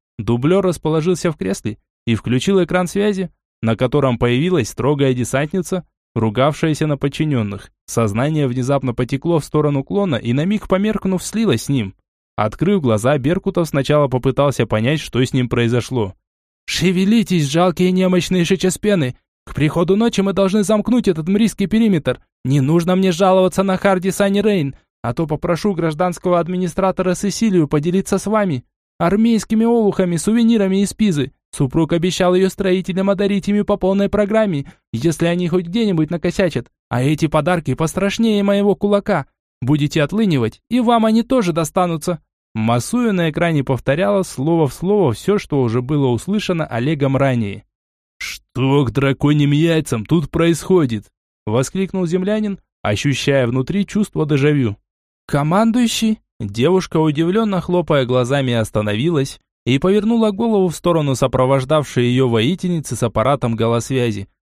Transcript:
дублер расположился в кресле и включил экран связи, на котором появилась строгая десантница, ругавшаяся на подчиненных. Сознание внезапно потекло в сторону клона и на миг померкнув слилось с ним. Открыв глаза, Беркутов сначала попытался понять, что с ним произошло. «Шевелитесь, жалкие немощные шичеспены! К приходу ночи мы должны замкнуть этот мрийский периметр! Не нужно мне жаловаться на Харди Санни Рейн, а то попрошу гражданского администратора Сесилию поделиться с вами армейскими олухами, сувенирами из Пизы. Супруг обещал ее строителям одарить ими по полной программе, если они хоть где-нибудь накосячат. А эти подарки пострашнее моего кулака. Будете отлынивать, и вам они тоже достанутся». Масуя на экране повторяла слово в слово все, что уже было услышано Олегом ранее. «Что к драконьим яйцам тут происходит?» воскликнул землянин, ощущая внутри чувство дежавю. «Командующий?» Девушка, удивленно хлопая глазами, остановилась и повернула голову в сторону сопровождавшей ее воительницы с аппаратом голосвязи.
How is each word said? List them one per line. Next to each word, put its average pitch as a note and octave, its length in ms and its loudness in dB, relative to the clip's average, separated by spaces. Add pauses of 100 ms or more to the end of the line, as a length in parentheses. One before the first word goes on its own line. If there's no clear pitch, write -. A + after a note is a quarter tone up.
(180)
дублер B2 460 2
расположился E3 640 -2
в D3+ 60 -6
кресле F#3 420 -6 (280)
и A#2 80 2
включил C3 500 0
экран F3 220 -2
связи, G3 440 -2 (320)
на A2+ 140 0
котором B2+ 420 0
появилась B2+ 520 0
строгая C3+ 440 0
десантница, D3+ 720 -4 (280)
ругавшаяся C3+ 720 0
на D3 100 0
подчиненных. C3 720 -4 (160)
Сознание C3 600 0
внезапно B2+ 480 -2
потекло C#3 440 -2
в D3 60 -4
сторону D3 400 0
клона F#3+ 320 -2
и A#2 160 -2
на C#3 120 0
миг G3+ 240 -2
померкнув F#3+ 540 0
слилось G3 420 0
с - 40 -14
ним. A#2 260 -2 (420)
Открыв D3+ 440 0
глаза, A#2+ 380 2
Беркутов E3+ 500 -2
сначала D3 400 2
попытался B2+ 580 0
понять, A#2 340 0
что B2+ 240 -2
с - 80 -4
ним B2+ 160 0
произошло. A#2 680 -2 (520)
«Шевелитесь, F#3 800 0
жалкие F3+ 440 0
немощные F#3 520 2
шичеспены! F#3 720 0 (300)
К - 80 -12
приходу D#3+ 400 0
ночи A3+ 260 0
мы G3 120 0
должны G3 320 2
замкнуть G#3+ 420 0
этот D#3+ 220 -2
мрийский G3 380 0
периметр! G3 540 2 (240)
Не C#3 160 2
нужно E3 360 2
мне F#3+ 160 2
жаловаться F#3 500 2
на F#3+ 140 0
Харди F#3+ 340 0
Санни G3 300 0
Рейн, G3 340 0 (280)
а A#2+ 100 -2
то E3 140 -4
попрошу E3 480 -2
гражданского E3+ 640 0
администратора F3+ 760 -2
Сесилию F#3 540 0
поделиться F3 500 0
с - 80 -8
вами G3 380 -2 (340)
армейскими A3 680 2
олухами, G3+ 520 2
сувенирами G#3 640 2
из G3 120 -2
Пизы. D3+ 380 0 (200)
Супруг D3+ 400 0
обещал F3+ 420 0
ее F#3+ 140 2
строителям F#3+ 640 -2
одарить G3+ 380 -2
ими G#3 140 2
по G#3 140 0
полной G3 320 0
программе, G3+ 640 -2 (200)
если D#3 340 0
они F3 220 0
хоть F3 180 -2
где-нибудь F3 440 0
накосячат. F3 580 -2 (200)
А B2 140 -2
эти D3+ 240 0
подарки D#3 480 0
пострашнее G3+ 680 0
моего G3+ 320 2
кулака. G3+ 520 0 (360)
Будете D3 400 2
отлынивать, D3 640 0
и A#3+ 120 0
вам A3+ 260 2
они A3 160 2
тоже A3+ 300 0
достанутся». E3 680 -2 (340)
Масуя A#2+ 580 0
на E3+ 180 0
экране D#3 340 0
повторяла F3+ 580 0
слово D#3+ 460 0
в A#2+ 60 -12
слово F#3 380 0
все, G3+ 260 0
что D3 220 -2
уже A#2+ 220 0
было C#3 260 0
услышано E3 580 -2
Олегом C3+ 500 -2
ранее. A#2+ 480 -2 (540)
«Что C3+ 640 -2
к A#2+ 80 -2
драконьим C#3+ 580 2
яйцам D3 560 0
тут D#3 240 0
происходит?» D#3+ 760 0 (400)
воскликнул F3+ 600 -2
землянин, G3 540 -2 (220)
ощущая C3 640 0
внутри C3 400 -2
чувство D#3 400 -2
дежавю. C#3+ 500 2 (500)
«Командующий?» A3 920 0 (200)
Девушка, B2+ 580 0
удивленно E3+ 640 0
хлопая D#3+ 460 0
глазами, B2+ 460 0
остановилась A#2 880 -2 (240)
и B2+ 140 2
повернула G#3+ 520 2
голову G3+ 380 0
в D#3 80 -8
сторону D#3 380 0
сопровождавшей C3 920 0
ее B2 220 2
воительницы C#3+ 680 -2
с - 60 -6
аппаратом A#2+ 540 0
голосвязи. A#2 720 -2 (260)